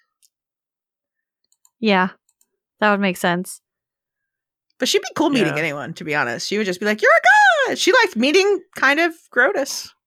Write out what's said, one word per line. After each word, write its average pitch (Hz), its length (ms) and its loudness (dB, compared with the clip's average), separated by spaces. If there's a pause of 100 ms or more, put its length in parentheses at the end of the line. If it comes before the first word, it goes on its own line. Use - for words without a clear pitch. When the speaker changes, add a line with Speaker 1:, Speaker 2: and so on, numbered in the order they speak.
(1800)
Speaker 1:
Yeah, 190 320 0 (720)
that 214 100 2
would 202 100 2
make 190 160 0
sense. 180 440 -2 (1160)
Speaker 2:
But 254 100 -4
she'd 392 140 2
be 740 120 -12
cool 320 160 0
meeting 190 240 0
Speaker 3:
Yeah. 147 60 -4
Speaker 2:
anyone, 147 340 -6
to 175 100 -14
be 151 100 -4
honest. 123 340 -4
She 202 100 -4
would 220 80 -2
just 180 140 -6
be 208 60 -4
like, 214 160 -2
"You're 523 100 4
a 679 580 4
god!" - 80 -4
She - 140 0
liked 466 240 2
meeting 359 460 2 (120)
kind 277 240 0
of 330 160 0 (200)
Grotus. 277 540 -2 (180)